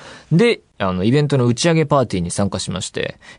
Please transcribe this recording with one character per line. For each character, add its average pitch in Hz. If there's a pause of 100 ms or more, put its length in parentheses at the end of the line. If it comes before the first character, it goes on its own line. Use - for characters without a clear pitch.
(320)
で、 214 (180)
あ 95
の、 90
イ 113
ベ 147
ン 147
ト 135
の 123
打 123
ち 143
上 165
げ 160
パ 147
ー 127
テ 101
ィ -
ー -
に 87
参 98
加 98
し -
ま 90
し -
て、 - (220)